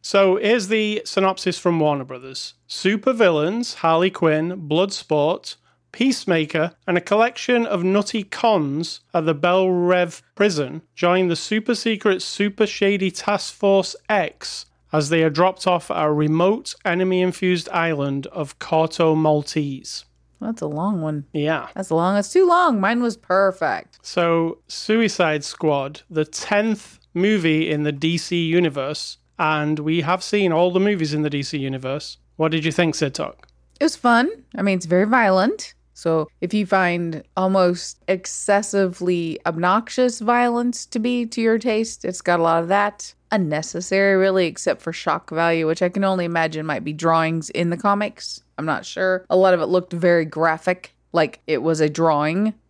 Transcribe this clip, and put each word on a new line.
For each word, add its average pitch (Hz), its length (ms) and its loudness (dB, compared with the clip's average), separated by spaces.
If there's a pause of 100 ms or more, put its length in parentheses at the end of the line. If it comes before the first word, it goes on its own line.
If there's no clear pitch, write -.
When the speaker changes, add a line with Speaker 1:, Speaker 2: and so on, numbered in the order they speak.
Speaker 1:
So 196 300 4
here's 208 320 0
the 214 380 0
synopsis 190 520 -2
from 170 220 0
Warner 147 240 0
Brothers. 131 520 -14 (120)
Supervillains 208 1080 0
Harley 165 340 2
Quinn, 165 580 -2
Bloodsport, 160 880 -2 (380)
Peacemaker, 170 800 0 (120)
and 180 120 2
a 175 40 2
collection 233 640 2
of 180 200 -2
nutty 202 380 0
cons 165 760 -2 (140)
at 165 120 0
the 160 80 2
Belle 180 360 2
Reve 180 520 0 (140)
prison 156 460 0 (120)
join 180 360 2
the 165 80 0
super 220 360 -2
secret, 214 480 0
super 202 460 -2
shady 196 440 0
Task - 420 -4
Force 196 420 2 (140)
X - 560 -4 (260)
as 151 160 0
they 160 160 2
are 160 60 4
dropped 180 360 0
off 180 240 0
a 151 220 0
remote 156 720 0
enemy-infused 180 880 0
island 143 580 -2
of 151 320 -10
Corto 160 560 0
Maltese. 151 880 -2 (380)
Speaker 2:
That's 226 200 -8
a 156 60 -6
long 170 340 -4
one. 156 300 -6
Speaker 1:
Yeah. 151 440 -2
Speaker 2:
That's 190 160 -8
long. 170 240 2
That's 202 180 -2
too 370 120 6
long. 339 360 4
Mine 233 200 2
was 233 140 -2
perfect. 185 880 0
Speaker 1:
So, 165 560 0 (100)
Suicide 180 800 0
Squad, 143 640 -2
the 156 160 -2
tenth 208 720 -2 (140)
movie 170 580 2
in 147 120 -2
the 147 100 -2
D 160 240 -2
C 170 260 -4
universe, 151 720 -2 (220)
and 151 400 0
we 156 220 0
have 180 220 0
seen 196 280 0
all 175 180 4
the 180 100 0
movies 185 340 0
in 151 100 0
the 151 60 -2
D 143 120 -4
C 147 160 -8
universe. 135 600 -6 (180)
What 156 160 0
did 160 140 -2
you 165 60 0
think, 165 220 2
Sid 139 220 -4
Talk? - 320 -10 (320)
Speaker 2:
It 294 60 2
was 320 100 0
fun. 247 340 2 (260)
I 214 60 -4
mean, 196 160 2
it's 170 80 -6
very 180 220 4
violent. 220 640 2 (220)
So 160 320 -2 (140)
if 180 120 -4
you 208 120 0
find 175 580 0 (140)
almost 185 720 0
excessively 185 1400 -2
obnoxious 208 720 0
violence 240 680 0
to 240 120 -4
be 240 280 -2
to 233 140 -4
your 226 160 2
taste, 220 480 -2
it's 180 160 -6
got 175 180 2
a 165 40 2
lot 165 180 2
of 170 80 -4
that. 202 440 -2 (180)
Unnecessary, 190 840 0
really, 190 300 4
except - 360 -4
for 160 120 -8
shock - 380 -4
value, 165 360 0
which 165 140 -2
I 180 80 2
can 196 140 -2
only 190 220 0
imagine 160 420 -2
might 151 160 -4
be 151 100 -6
drawings 160 580 0
in 170 200 -2
the 170 60 -4
comics. 208 640 -4 (180)
I'm 156 60 -6
not 156 200 -4
sure. 185 440 -2
A 180 60 2
lot 185 200 6
of 170 60 -2
it 151 60 -2
looked 180 260 -2
very 170 320 2
graphic, 160 720 -2 (160)
like - 360 0
it 139 160 0
was 160 180 0
a 151 80 4
drawing 165 640 0 (160)